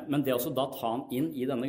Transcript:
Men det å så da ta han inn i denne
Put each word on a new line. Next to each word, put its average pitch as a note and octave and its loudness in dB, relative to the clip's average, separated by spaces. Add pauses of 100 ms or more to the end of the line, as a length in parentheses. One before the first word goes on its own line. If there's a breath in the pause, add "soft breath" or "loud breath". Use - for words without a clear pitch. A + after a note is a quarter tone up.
Men C#3+ 4
det C3 4
å B2 4
så D3 -2
da C3 2
ta A#2 -2
han C#3 -6
inn D3+ 0
i B2+ -2
denne B2+ 0